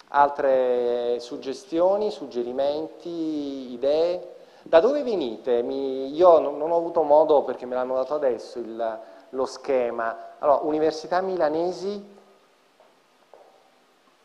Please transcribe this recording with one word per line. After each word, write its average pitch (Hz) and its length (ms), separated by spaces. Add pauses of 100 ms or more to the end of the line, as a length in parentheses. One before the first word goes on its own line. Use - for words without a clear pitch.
Altre 127 1120
suggestioni, 165 920
suggerimenti, 139 1600
idee? 156 600 (280)
Da 165 160
dove 277 240
venite? 123 580
Mi, 135 520
io 165 260
non, 143 180
non 156 140
ho 170 60
avuto 170 260
modo, 147 400
perché 127 220
me 123 100
l'hanno 127 200
dato 131 180
adesso, 127 460
il, 113 400 (300)
lo 131 160
schema. 117 920
Allora, 143 220
università 156 580
milanesi? 180 920 (2000)